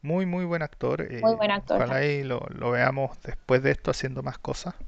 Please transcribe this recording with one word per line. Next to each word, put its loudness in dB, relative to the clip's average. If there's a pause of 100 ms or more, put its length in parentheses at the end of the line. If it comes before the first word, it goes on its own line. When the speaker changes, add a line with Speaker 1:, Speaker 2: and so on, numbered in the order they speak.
Speaker 1:
Muy, 0
muy -2
buen 0
actor. -2
Speaker 2:
Muy 4
Speaker 1:
Eh, 0
Speaker 2:
buen 2
actor 2
Speaker 1:
ojalá 2
Speaker 2:
también. 2
Speaker 1:
y -4
lo, -4
lo -2
veamos 2
después 2
de 4
esto 0
haciendo -4
más -6
cosas. -6 (140)